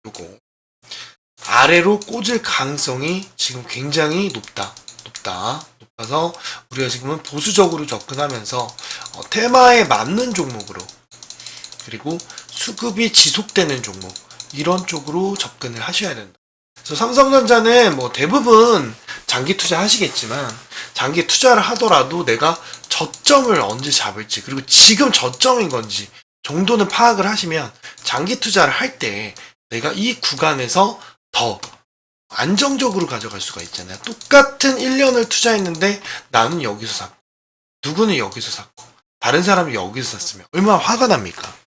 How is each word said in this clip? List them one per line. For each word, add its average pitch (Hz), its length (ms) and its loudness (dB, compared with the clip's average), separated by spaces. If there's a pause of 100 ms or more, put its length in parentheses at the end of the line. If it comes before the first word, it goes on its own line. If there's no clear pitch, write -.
요거. 95 320 -16 (1080)
아래로 175 540 4
꽂을 226 420 -4
가능성이 143 960 -4
지금 123 320 -6
굉장히 156 640 -2
높다. - 440 -10 (300)
높다. 104 600 -8 (140)
높아서 151 560 -4 (360)
우리가 127 180 -4
지금은 135 340 -8
보수적으로 165 640 0
접근하면서, 127 880 -6 (380)
어, - 160 -12
테마에 240 540 6
맞는 160 500 0
종목으로, 131 500 -6 (1000)
그리고 127 340 -8 (320)
수급이 226 640 -4
지속되는 156 680 -2
종목, 95 300 -14 (400)
이런 175 340 -2
쪽으로 170 500 -6
접근을 117 440 -10
하셔야 175 340 -6
된다. 101 220 -16 (380)
그래서 - 220 -10
삼성전자는 240 1000 4
뭐 123 160 -4
대부분 220 840 4 (320)
장기 135 300 -2
투자 170 240 0
하시겠지만 139 760 -2 (380)
장기 160 320 0
투자를 240 360 6
하더라도 170 640 2
내가 139 360 0 (280)
저점을 254 720 2
언제 123 300 -4
잡을지, 107 520 -4
그리고 135 240 -8
지금 220 460 6
저점인 208 560 2
건지 110 400 -6 (340)
정도는 190 460 0
파악을 226 380 2
하시면 165 460 -4 (300)
장기 180 380 -4
투자를 185 320 2
할 262 260 -4
때 104 360 -8 (360)
내가 117 220 -4
이 226 280 -2
구간에서 156 800 0 (320)
더 110 280 -2 (680)
안정적으로 208 800 0
가져갈 104 340 -8
수가 - 220 -10
있잖아요. 90 400 -14
똑같은 269 760 2
일 262 180 0
년을 247 320 4
투자했는데 202 720 0 (300)
나는 139 320 2
여기서 110 320 -6
샀고 - 220 -10 (680)
누구는 175 320 2
여기서 113 340 -4
샀고 - 340 -14 (360)
다른 143 220 2
사람이 175 320 2
여기서 107 440 -6
샀으면 - 340 -10
얼마나 190 260 4
화가 240 300 2
납니까? 113 440 -2 (160)